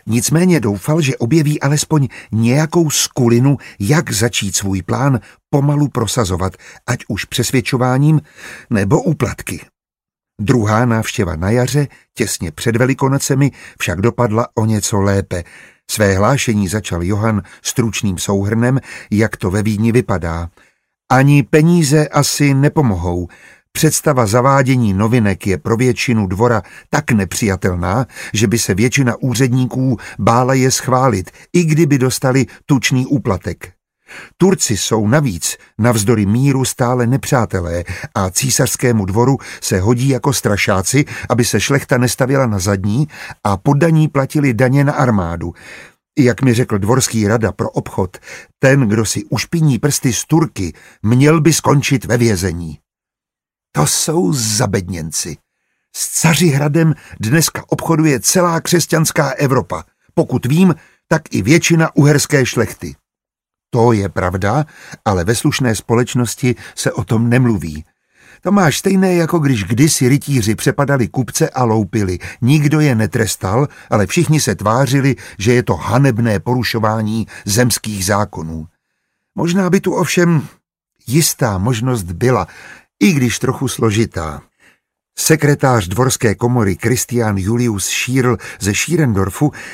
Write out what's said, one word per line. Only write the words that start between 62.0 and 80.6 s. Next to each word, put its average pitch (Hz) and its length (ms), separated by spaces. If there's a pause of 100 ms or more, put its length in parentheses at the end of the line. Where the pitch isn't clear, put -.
šlechty. 90 500 (760)
To 120 240
je 101 160
pravda, 95 560 (400)
ale 92 180
ve 113 120
slušné 131 400
společnosti 120 800 (200)
se - 160
o 113 120
tom 113 260
nemluví. 104 560 (560)
To 285 100
máš 302 260
stejné, 190 360
jako 170 260
když 135 240
kdysi 127 460
rytíři 123 460
přepadali 135 520
kupce - 420
a 127 140
loupili. 104 560 (220)
Nikdo 147 380
je 143 160
netrestal, 110 720 (220)
ale 190 180
všichni 156 320
se 107 160
tvářili, 127 600 (220)
že 104 160
je 120 100
to 104 120
hanebné 110 640
porušování 110 880 (180)
zemských 104 600
zákonů. 82 640 (680)
Možná 175 340
by 190 100
tu 180 140
ovšem 170 540 (600)